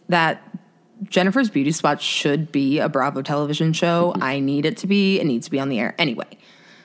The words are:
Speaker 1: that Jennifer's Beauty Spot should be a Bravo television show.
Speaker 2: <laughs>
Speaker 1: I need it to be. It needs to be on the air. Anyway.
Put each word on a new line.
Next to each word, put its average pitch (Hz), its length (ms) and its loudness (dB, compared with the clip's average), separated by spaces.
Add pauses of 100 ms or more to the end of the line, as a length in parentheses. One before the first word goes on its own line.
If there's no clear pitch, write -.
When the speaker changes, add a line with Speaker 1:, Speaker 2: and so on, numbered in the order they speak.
Speaker 1:
that 165 340 2 (640)
Jennifer's 196 460 2
Beauty 139 220 0
Spot 147 280 0
should 151 500 -2
be 139 300 2
a 151 80 0
Bravo 139 340 -2
television 151 500 0
show. 170 440 2
Speaker 2:
<laughs> - 40 -4
Speaker 1:
I 135 200 -2
need 139 260 0
it 156 120 -2
to - 100 -8
be. 196 320 4
It - 40 0
needs 123 220 -2
to - 60 -12
be 135 80 0
on 139 80 -2
the 131 100 -2
air. 113 200 -2
Anyway. 139 280 -2 (580)